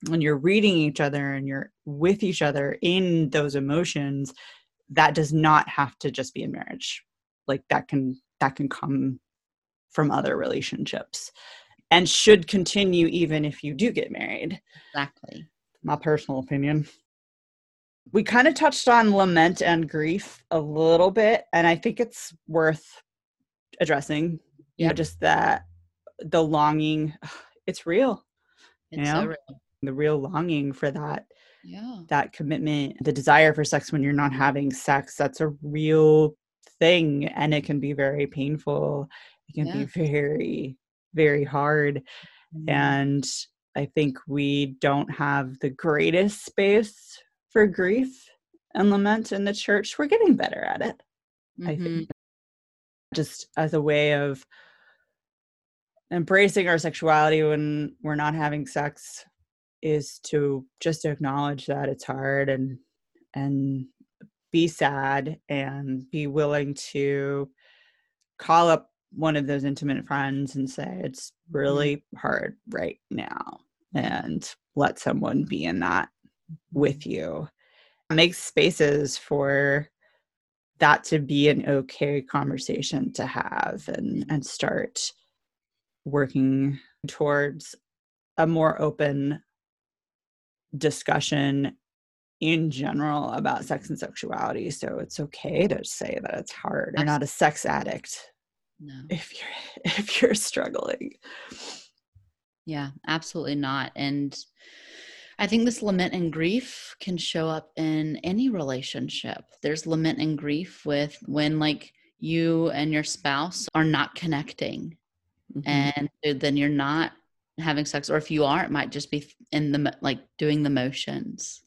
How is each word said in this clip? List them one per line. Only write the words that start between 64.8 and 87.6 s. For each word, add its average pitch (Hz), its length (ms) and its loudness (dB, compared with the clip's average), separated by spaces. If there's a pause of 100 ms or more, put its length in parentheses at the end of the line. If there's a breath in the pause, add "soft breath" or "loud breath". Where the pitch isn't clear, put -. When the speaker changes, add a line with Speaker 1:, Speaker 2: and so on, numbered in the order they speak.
Speaker 1:
and 135 640 -6
be 151 160 -4
willing 147 480 0
to 139 760 -2 (880 soft breath)
call 170 320 6
up 151 200 2 (240)
one 151 220 0
of 143 100 -2
those 139 180 -2
intimate 139 420 -4
friends 139 500 -4
and 135 140 -2
say, 156 340 -8
"It's - 280 -12 (160)
Speaker 2:
Mm-hmm. 160 100 -8
Speaker 1:
really 143 460 0 (120)
hard - 400 -4 (140)
right - 280 -6 (120)
now," - 480 -10 (340)
Speaker 2:
Yeah. 123 320 -2
Speaker 1:
and - 300 -8 (200)
let - 240 0
someone - 460 -2
be 78 200 -6
in 87 160 -2
that 87 280 0 (640)
with 143 280 0
Speaker 2:
Mm-hmm. - 100 -10
Speaker 1:
you. 80 380 -6 (640 soft breath)
Make 170 240 4
spaces 147 840 2
for 139 680 0 (920)
that 151 260 6
to 160 140 0
be 143 300 2
an 139 200 2
okay 143 540 -2
conversation - 920 -4
to - 120 -6
have - 640 -4
and, - 360 -4
Speaker 2:
Mm-hmm. 139 100 -10
Speaker 1:
and 143 120 -2
start - 640 -4 (920)
working 135 720 2 (280 loud breath)
towards 143 680 -2 (640)